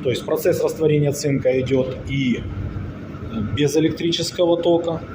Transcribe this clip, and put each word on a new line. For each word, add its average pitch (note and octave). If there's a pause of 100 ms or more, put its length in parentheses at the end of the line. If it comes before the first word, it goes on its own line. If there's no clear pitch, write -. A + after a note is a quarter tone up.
То C3
есть -
процесс D#3
растворения D3
цинка C3
идёт B2+ (100)
и C3+ (1120)
без D3
электрического E3
тока E3 (140)